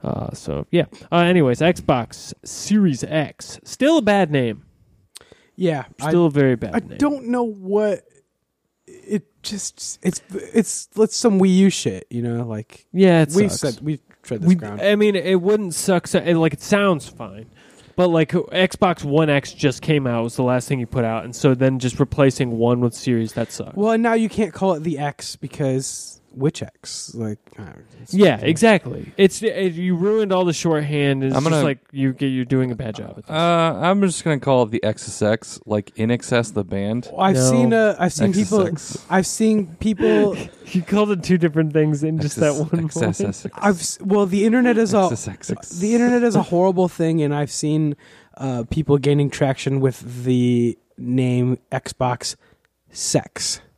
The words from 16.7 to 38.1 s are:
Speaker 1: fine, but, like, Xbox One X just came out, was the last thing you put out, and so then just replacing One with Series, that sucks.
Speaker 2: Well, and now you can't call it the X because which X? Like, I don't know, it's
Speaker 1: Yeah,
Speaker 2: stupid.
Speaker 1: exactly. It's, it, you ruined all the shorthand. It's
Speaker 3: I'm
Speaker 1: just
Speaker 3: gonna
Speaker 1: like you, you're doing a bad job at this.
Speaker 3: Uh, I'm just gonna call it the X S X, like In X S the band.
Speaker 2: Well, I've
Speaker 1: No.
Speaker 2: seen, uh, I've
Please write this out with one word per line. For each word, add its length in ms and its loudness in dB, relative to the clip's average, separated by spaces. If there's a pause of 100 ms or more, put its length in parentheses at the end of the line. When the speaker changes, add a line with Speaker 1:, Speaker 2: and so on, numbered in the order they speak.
Speaker 1:
fine, 380 -16 (500)
but, 120 2
like, 240 2
Xbox 680 0
One 280 2
X 240 0
just 280 -2
came 240 0
out, 180 -2
was 120 -6
the 80 -2
last 240 0
thing 100 -2
you 80 -4
put 200 -2
out, 180 -4
and 100 -12
so 200 4
then 240 2
just 200 -4
replacing 600 2
One 220 2
with 140 0
Series, 380 -2
that 180 -6
sucks. 260 -14
Speaker 2:
Well, 160 0
and 100 0
now 100 2
you 160 2
can't 240 -2
call 220 0
it 60 -6
the 180 -4
X 380 -8
because 760 -6 (200)
which 300 -4
X? 520 -16
Like, 240 -6 (200)
I 40 -16
don't 160 -18
know, 40 -20 (200)
it's 100 -12
Speaker 1:
Yeah, 240 6
Speaker 2:
stupid. 140 -2
Speaker 1:
exactly. 680 0
It's, 260 2
it, 300 -2
you 240 -2
ruined 380 0
all 100 2
the 80 0
shorthand. 720 0
It's 100 0
Speaker 3:
I'm 100 2
Speaker 1:
just 60 2
Speaker 3:
gonna 140 2
Speaker 1:
like 140 -2 (140)
you, 280 -2
you're 240 -2
doing 260 0
a 60 -4
bad 180 -8
job 220 -14
at 80 -18
this. 60 -16
Speaker 3:
Uh, 500 2
I'm 220 2
just 200 0
gonna 160 0
call 260 4
it 60 -6
the 140 -4
X 240 -4
S 140 -6
X, 420 -2
like 320 -4
In 140 -2
X 220 -2
S 180 0
the 120 -4
band. 480 -6
Speaker 2:
Well, 120 -4
I've 140 2
Speaker 1:
No. 140 4
Speaker 2:
seen, 220 4
uh, 260 2
I've 140 0